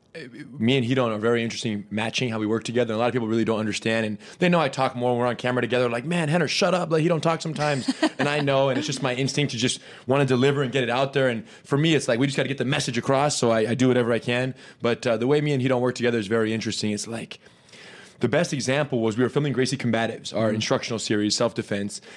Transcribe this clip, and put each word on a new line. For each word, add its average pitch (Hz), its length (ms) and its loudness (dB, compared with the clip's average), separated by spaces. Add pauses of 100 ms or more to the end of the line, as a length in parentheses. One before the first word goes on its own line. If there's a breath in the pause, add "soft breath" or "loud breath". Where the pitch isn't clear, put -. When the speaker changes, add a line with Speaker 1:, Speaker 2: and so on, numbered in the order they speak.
(560)
Speaker 1:
me 117 200 2
and 120 100 2
Hidon 127 240 2
are 104 80 -4
very 117 240 2
interesting 110 480 -4
matching, 113 400 -2
how 110 80 -4
we 107 80 -2
work 110 160 0
together. 113 300 -2
And 107 60 -2
a - 20 0
lot 120 80 2
of 117 40 -2
people 120 140 -2
really 113 180 0
don't 110 140 0
understand. 110 480 -2
And 107 120 -6 (200 loud breath)
they 180 100 2
know 175 120 4
I 143 80 2
talk 131 260 -2
more 120 160 0
when 120 120 2
we're 123 40 2
on 120 80 0
camera 123 260 -2
together. 120 280 2
Like, 120 160 -4
"Man, 165 240 0
Rener, 160 200 2
shut 180 260 0
up! 170 180 -2
Like, 156 100 2
he 170 60 2
don't 160 120 2
talk 165 220 0
sometimes." 147 500 -2 (120)
Speaker 2:
<laughs> - 160 -2
Speaker 1:
And 139 80 2
I 147 100 0
know, 139 300 4
and 127 100 0
it's 147 80 -4
just 139 160 -6
my 127 140 0
instinct 139 360 0
to 117 60 -6
just 123 220 0 (260 loud breath)
wanna 139 180 4
deliver 135 380 4
and 123 80 -4
get 127 140 0
it 113 60 -2
out 135 240 0
there. 131 140 2
And 113 160 -2 (200 loud breath)
for 143 120 -2
me, 156 200 4
it's 135 100 0
like, 120 140 2
we 139 80 4
just 139 80 -6
gotta 127 120 0
get 139 100 -6
the 120 60 -2
message 135 320 -2
across, 135 400 2
so 117 140 2
I, 110 200 2
I 113 40 0
do 127 140 4
whatever 123 240 4
I 113 80 0
can. 127 340 -2 (260 loud breath)
But, 117 240 0
uh, 117 120 2
the 117 100 -2
way 147 140 4
me 147 100 0
and 135 100 0
Hidon 127 200 2
work 123 160 0
together 117 220 0
is 98 100 -4
very 110 260 0
interesting. 107 380 -4
It's 104 160 -6
like, 113 320 -12 (800 loud breath)
the 120 80 2
best 147 240 0
example 135 480 -2
was 113 180 0
we 127 60 2
were 113 40 2
filming 143 240 -2
Gracie 127 240 0
Combatives, 113 560 -2
our 110 140 0
Speaker 3:
Mm-hmm. 110 80 0
Speaker 1:
instructional 113 460 -2
series, 104 360 0
self-defense. 104 640 -4 (160 loud breath)